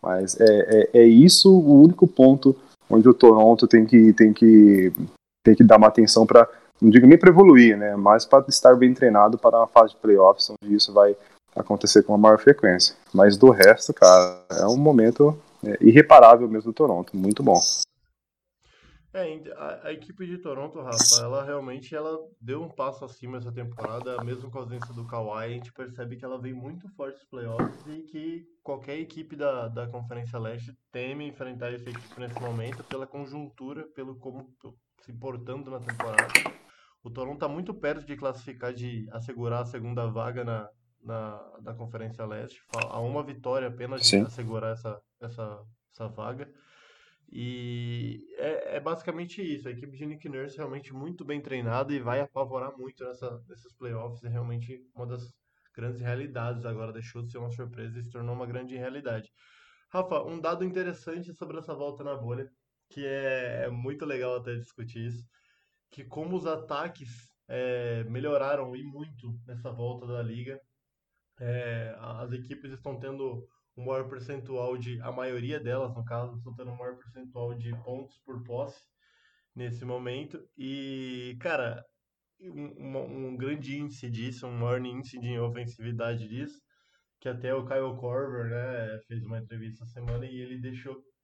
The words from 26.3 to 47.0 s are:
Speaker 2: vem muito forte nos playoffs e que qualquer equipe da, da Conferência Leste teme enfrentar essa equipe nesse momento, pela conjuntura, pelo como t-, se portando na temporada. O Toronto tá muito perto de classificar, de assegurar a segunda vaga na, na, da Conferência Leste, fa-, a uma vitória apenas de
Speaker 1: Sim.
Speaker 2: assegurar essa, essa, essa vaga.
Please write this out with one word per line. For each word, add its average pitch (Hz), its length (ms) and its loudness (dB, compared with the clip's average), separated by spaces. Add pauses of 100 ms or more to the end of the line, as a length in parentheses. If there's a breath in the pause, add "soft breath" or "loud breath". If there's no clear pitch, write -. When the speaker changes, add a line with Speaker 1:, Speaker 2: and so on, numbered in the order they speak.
Speaker 2:
vem 127 160 -18
muito 160 360 -20
forte 135 260 -20
nos - 140 -20
playoffs 120 580 -14
e 156 140 -20
que 160 440 -20 (160)
qualquer 139 380 -18
equipe 160 380 -20
da, 131 320 -10
da 120 180 -16
Conferência 120 500 -18
Leste 117 400 -18 (140)
teme 135 340 -16
enfrentar 127 460 -18
essa 123 180 -20
equipe - 300 -20
nesse 120 220 -18
momento, 117 420 -16
pela 135 240 -18
conjuntura, 143 880 -20
pelo 131 240 -20
como 131 240 -20 (180)
t-, 120 120 -20 (320)
se 123 80 -20
portando 127 580 -20
na 127 80 -18
temporada. 117 480 -12 (720)
O 120 80 -20
Toronto 131 300 -18
tá 156 80 -10
muito 175 260 -14
perto 151 320 -14
de 143 120 -20
classificar, 127 560 -16
de 120 400 -16
assegurar 120 480 -16
a 117 40 -14
segunda 120 420 -16
vaga 117 360 -14
na, 110 260 -14 (320)
na, 107 400 -18 (200)
da 113 120 -20
Conferência 113 520 -20
Leste, 107 340 -20 (140)
fa-, 117 160 -14
a 113 100 -16
uma 135 240 -12
vitória 131 460 -14
apenas 123 320 -18
de - 60 -4
Speaker 1:
Sim. 101 160 -4
Speaker 2:
assegurar 113 500 -14
essa, 113 260 -18 (220)
essa, 110 420 -20 (300)
essa 113 160 -20
vaga. 117 420 -20 (840)